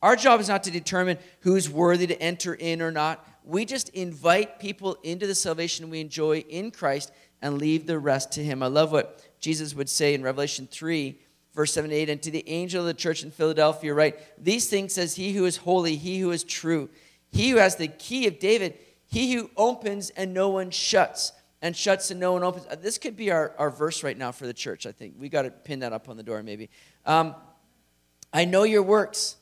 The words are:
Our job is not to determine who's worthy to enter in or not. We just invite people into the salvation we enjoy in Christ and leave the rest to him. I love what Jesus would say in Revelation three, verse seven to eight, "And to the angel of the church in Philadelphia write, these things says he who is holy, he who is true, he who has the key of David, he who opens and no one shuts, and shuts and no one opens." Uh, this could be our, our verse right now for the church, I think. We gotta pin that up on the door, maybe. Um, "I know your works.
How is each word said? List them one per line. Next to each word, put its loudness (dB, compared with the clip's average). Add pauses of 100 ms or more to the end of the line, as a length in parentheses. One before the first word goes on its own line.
Our 8
job 6
is -2
not 0
to -4
determine 0 (220)
who's 4
worthy 4
to -2
enter -4
in -4
or -2
not. -2 (200)
We -2
just -6
invite 2
people -6
into -6
the -2
salvation -4
we -8
enjoy 0
in -8
Christ -4 (280)
and -4
leave 0
the -2
rest 0
to -8
him. -4
I 0
love 4
what 0 (180)
Jesus -4
would -6
say 2
in -4
Revelation -4
three, -4 (340)
verse 0
seven -2
to 0
eight, 0
"And -2
to -8
the -6
angel -4
of -2
the -2
church -2
in -12
Philadelphia 2
write, 4 (240)
these 2
things -2
says -2
he -2
who 2
is 0
holy, 2
he -4
who 0
is -2
true, -2 (400)
he 2
who 6
has 6
the -4
key -4
of -2
David, 2 (300)
he 0
who -4
opens 0
and -6
no 2
one -2
shuts, 0 (280)
and -4
shuts 0
and -8
no 2
one 0
opens." -4
Uh, -10
this -6
could -8
be -2
our, 0
our 0
verse -4
right -4
now -6
for -12
the -8
church, -10
I -12
think. -18
We -12
gotta -2
pin -12
that -6
up -10
on -14
the -18
door, -8
maybe. -12 (340)
Um, 2 (960)
"I 4
know 4
your 4
works. 2